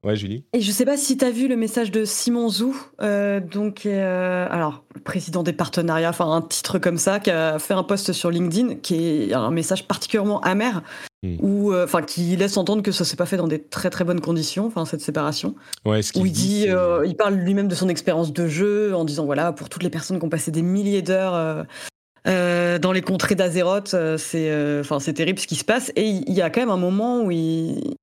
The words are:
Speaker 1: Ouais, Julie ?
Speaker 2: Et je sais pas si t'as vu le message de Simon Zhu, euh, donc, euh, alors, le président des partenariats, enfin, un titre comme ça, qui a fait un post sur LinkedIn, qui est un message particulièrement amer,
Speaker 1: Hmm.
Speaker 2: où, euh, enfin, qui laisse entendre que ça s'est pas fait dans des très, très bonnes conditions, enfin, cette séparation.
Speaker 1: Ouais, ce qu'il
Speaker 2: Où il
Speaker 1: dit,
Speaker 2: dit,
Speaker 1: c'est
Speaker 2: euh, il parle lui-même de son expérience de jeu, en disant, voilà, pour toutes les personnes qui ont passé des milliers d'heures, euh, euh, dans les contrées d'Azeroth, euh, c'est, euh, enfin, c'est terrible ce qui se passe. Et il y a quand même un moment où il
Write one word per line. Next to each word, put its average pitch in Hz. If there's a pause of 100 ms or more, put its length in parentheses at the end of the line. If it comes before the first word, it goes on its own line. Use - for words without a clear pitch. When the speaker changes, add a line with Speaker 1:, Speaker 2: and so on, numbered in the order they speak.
Speaker 1:
Ouais, 104
Julie ? 104
Speaker 2:
Et 247
je 202
sais 247
pas 285
si 277
t'as 254
vu 240
le 254
message 220
de 220
Simon 233
Zhu, 220 (300)
euh, 202
donc, 202
euh, 185
alors, 156 (140)
le -
président 175
des 165
partenariats, 165
enfin, 170
un 160
titre -
comme 170
ça, 196
qui 208
a 160
fait 202
un 185
post 190
sur 170
LinkedIn, 180
qui -
est 151
un 127
message 170
particulièrement 208
amer, 202 (400)
Speaker 1:
Hmm. 87
Speaker 2:
où, 202
euh, 180
enfin, 165
qui 175
laisse 196
entendre 202
que 202
ça 180
s'est -
pas 175
fait 190
dans 170
des 151
très, -
très -
bonnes 175
conditions, 170
enfin, 185
cette 156
séparation. 156 (300)
Speaker 1:
Ouais, 107
ce -
qu'il 185
Speaker 2:
Où 190
il 180
Speaker 1:
dit, 190
Speaker 2:
dit, 208
Speaker 1:
c'est 202
Speaker 2:
euh, 175
il 180
parle 202
lui-même 196
de 175
son 185
expérience 165
de 170
jeu, 202
en 170
disant, 151
voilà, 147
pour -
toutes 165
les 170
personnes 165
qui -
ont 156
passé 165
des 160
milliers 196
d'heures, 185
euh, 160 (640)
euh, 175
dans 185
les 185
contrées 190
d'Azeroth, 185
euh, 160
c'est, 156
euh, 147
enfin, 143
c'est 151
terrible 185
ce -
qui -
se -
passe. 233
Et 214
il 190
y 185
a 160
quand 233
même 247
un 185
moment 208
où 190
il 165